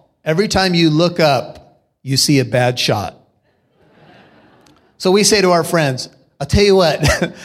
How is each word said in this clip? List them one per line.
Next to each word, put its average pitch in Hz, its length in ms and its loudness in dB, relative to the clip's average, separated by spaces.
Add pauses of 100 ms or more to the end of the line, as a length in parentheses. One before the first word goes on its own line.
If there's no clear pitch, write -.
(240)
every 165 240 -2
time 190 260 0
you 165 160 2
look 170 300 0
up, - 640 -2 (200)
you 131 140 -4
see 139 220 2
a 127 60 2
bad 123 340 -2
shot. 101 380 -4 (1800)
So 185 120 -2
we 202 140 4
say 208 160 2
to 185 120 2
our 170 120 2
friends, 151 440 -2 (320)
"I'll 143 60 -8
tell 208 180 2
you 196 120 4
what," 165 580 0 (100)